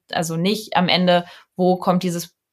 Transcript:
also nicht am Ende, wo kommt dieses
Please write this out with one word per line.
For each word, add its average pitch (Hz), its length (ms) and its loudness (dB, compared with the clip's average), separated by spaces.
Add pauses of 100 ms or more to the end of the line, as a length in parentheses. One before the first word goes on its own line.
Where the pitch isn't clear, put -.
also 165 280 -4
nicht 202 400 -2
am 180 100 2
Ende, 175 380 2 (320)
wo 180 180 2
kommt 180 280 0
dieses 170 300 -6 (200)